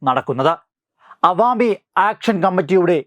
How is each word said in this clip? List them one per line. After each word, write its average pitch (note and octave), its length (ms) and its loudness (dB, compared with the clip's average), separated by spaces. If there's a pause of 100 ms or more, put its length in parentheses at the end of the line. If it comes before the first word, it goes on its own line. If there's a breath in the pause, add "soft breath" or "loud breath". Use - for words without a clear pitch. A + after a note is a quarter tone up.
(100)
നടക്കുന്നത്. C3+ 440 0 (760 loud breath)
അവാമി A#3 400 0 (400)
ആക്ഷൻ A3 340 -4
കമ്മിറ്റിയുടെ F3+ 640 0